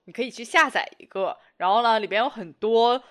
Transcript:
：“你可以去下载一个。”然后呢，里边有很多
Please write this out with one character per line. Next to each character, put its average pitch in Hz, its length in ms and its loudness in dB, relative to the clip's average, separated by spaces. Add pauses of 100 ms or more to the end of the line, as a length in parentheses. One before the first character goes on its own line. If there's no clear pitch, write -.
：“你 175 80 -20
可 233 100 -6
以 262 80 -6
去 226 120 -14
下 311 260 2
载 - 280 -4
一 - 80 -20
个。” 190 320 -6 (200)
然 180 120 0
后 214 120 4
呢， 226 180 2
里 202 80 -6
边 196 140 -2
有 262 80 -2
很 185 240 -14
多 233 580 2